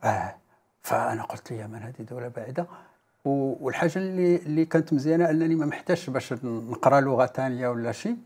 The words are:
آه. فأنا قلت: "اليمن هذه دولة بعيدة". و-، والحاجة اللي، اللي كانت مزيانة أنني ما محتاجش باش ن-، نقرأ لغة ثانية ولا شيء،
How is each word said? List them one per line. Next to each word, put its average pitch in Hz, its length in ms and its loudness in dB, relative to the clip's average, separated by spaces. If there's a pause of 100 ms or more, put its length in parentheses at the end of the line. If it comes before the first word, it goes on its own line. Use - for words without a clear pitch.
آه. - 320 -2 (460)
فأنا 117 420 -2
قلت: - 280 -10
"اليمن 110 320 -10
هذه 123 260 -12
دولة 123 180 -10
بعيدة". 127 380 -6 (600)
و-، 139 400 0
والحاجة 156 340 0
اللي، 180 360 2
اللي 160 300 0
كانت 160 280 2
مزيانة 160 360 4
أنني 160 260 2
ما 156 100 2
محتاجش 160 440 -2
باش 131 240 -4
ن-، 117 380 -6
نقرأ 135 300 6
لغة 131 240 4
ثانية 127 420 -2
ولا 117 240 -2
شيء، 226 340 -4